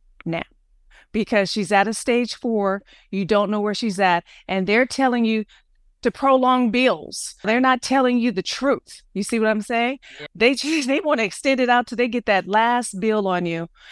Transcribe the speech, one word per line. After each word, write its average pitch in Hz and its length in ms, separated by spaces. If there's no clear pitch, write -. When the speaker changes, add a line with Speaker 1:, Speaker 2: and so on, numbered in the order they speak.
Speaker 1:
now. 165 180
Because 208 400
she's 208 200
at 202 160
a 220 60
stage 240 420
four, 202 480
you 196 140
don't 202 260
know 214 80
where 208 160
she's 202 240
at, 180 240
and 190 180
they're 220 200
telling 247 400
you 220 180
to 247 80
prolong 254 600
bills. 240 720
They're 226 160
not 262 220
telling 254 380
you 233 120
the 185 120
truth." - 580
You 196 100
see 226 160
what 220 100
I'm 214 120
saying? 240 380
Speaker 2:
Yeah. 147 160
Speaker 1:
They 233 180
just, 285 340
they 277 140
wanna 285 220
extend 262 360
it 247 100
out 240 180
till 226 100
they 240 100
get 233 200
that 185 200
last 226 520
bill 214 280
on 180 180
you. 165 220